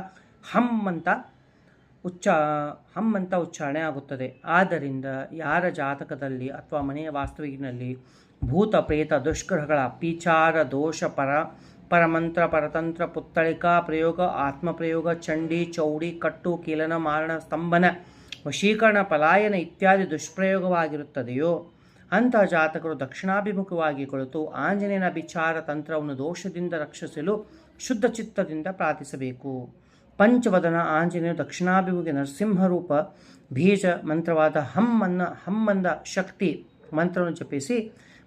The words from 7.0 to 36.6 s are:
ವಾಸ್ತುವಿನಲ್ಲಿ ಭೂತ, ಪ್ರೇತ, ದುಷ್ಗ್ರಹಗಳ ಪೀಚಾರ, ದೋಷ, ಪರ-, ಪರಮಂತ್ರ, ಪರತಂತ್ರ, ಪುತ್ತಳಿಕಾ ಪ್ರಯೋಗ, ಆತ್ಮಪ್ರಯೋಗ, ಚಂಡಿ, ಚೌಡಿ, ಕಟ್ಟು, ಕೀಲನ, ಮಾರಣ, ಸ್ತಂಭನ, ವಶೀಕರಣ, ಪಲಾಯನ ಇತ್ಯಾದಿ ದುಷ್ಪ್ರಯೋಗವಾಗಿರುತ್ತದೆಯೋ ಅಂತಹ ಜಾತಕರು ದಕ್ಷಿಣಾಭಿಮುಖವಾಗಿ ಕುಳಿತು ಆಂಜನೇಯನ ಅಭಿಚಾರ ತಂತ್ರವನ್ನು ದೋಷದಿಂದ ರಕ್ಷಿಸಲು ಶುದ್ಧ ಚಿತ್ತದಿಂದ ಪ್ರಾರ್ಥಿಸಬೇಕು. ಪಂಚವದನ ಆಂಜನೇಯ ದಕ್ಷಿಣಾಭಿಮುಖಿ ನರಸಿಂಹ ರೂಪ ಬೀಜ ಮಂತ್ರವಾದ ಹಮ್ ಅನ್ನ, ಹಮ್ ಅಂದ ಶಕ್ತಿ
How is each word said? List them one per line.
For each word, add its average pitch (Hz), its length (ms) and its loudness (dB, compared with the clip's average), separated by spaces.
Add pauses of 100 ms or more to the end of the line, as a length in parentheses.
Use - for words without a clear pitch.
ವಾಸ್ತುವಿನಲ್ಲಿ 135 840 -8 (480)
ಭೂತ, 180 320 2
ಪ್ರೇತ, 151 360 0
ದುಷ್ಗ್ರಹಗಳ 151 680 0 (200)
ಪೀಚಾರ, 165 640 2
ದೋಷ, 147 420 -2
ಪರ-, 147 460 0 (380)
ಪರಮಂತ್ರ, 170 580 4
ಪರತಂತ್ರ, 165 580 0
ಪುತ್ತಳಿಕಾ 165 760 2
ಪ್ರಯೋಗ, 165 400 0
ಆತ್ಮಪ್ರಯೋಗ, 165 920 -2
ಚಂಡಿ, 165 520 -2
ಚೌಡಿ, 165 480 -2
ಕಟ್ಟು, 170 520 -4
ಕೀಲನ, 160 320 -2
ಮಾರಣ, 160 420 -2
ಸ್ತಂಭನ, 170 460 2 (600)
ವಶೀಕರಣ, 208 560 4
ಪಲಾಯನ 190 520 4
ಇತ್ಯಾದಿ 190 560 2
ದುಷ್ಪ್ರಯೋಗವಾಗಿರುತ್ತದೆಯೋ 160 1600 -2 (420)
ಅಂತಹ 226 320 4
ಜಾತಕರು 160 560 0
ದಕ್ಷಿಣಾಭಿಮುಖವಾಗಿ 185 1040 -2
ಕುಳಿತು 135 400 -6
ಆಂಜನೇಯನ 196 600 -2
ಅಭಿಚಾರ 160 540 -2
ತಂತ್ರವನ್ನು 151 580 -4
ದೋಷದಿಂದ 175 540 -6
ರಕ್ಷಿಸಲು 160 760 -4 (280)
ಶುದ್ಧ 247 280 -2
ಚಿತ್ತದಿಂದ 180 680 -4
ಪ್ರಾರ್ಥಿಸಬೇಕು. 135 1000 -6 (440)
ಪಂಚವದನ 196 580 4
ಆಂಜನೇಯ 165 560 2
ದಕ್ಷಿಣಾಭಿಮುಖಿ 180 800 0
ನರಸಿಂಹ 180 540 0
ರೂಪ 175 260 0 (600)
ಬೀಜ 185 320 4 (200)
ಮಂತ್ರವಾದ 156 520 2
ಹಮ್ 208 460 2
ಅನ್ನ, 180 200 0
ಹಮ್ 208 460 -2
ಅಂದ 190 180 2 (180)
ಶಕ್ತಿ - 640 -4 (260)